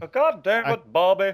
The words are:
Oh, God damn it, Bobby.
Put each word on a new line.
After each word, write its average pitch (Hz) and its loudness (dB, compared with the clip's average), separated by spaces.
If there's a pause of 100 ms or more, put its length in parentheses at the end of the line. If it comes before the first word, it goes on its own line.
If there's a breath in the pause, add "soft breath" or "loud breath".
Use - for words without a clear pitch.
Oh, 165 -16
God 262 0
damn 220 0
it, 226 -4
Bobby. 190 2